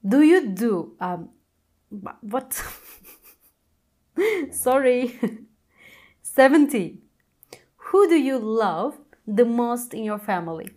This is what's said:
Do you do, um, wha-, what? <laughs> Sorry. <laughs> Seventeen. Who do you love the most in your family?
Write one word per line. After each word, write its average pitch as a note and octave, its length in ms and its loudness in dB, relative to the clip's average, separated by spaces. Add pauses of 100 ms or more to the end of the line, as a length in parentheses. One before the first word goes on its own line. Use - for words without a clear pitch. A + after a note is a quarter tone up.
Do B3 180 4
you D#4+ 260 6
do, F#3+ 500 -4
um, F3+ 300 -8 (640)
wha-, G3 320 -14
what? B3+ 380 -8 (920)
<laughs> - 960 -6
Sorry. B3+ 720 0 (540)
<laughs> - 480 -20
Seventeen. C4+ 800 2 (760)
Who G4 320 2
do E4 80 4
you C4 240 0
love A3 580 -2 (260)
the G#3+ 200 2
most A#3+ 500 -2
in A3 80 -10
your G#3 160 -6
family? E3+ 580 -6